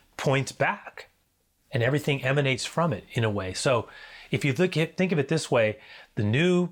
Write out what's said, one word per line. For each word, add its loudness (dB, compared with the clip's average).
points 0
back, -4
and 0
everything 0
emanates 0
from -2
it, -6
in 0
a 2
way. -4
So 0
if -2
you 2
look 0
at, -2
think 0
of 2
it 0
this -2
way, 2
the 0
new, 2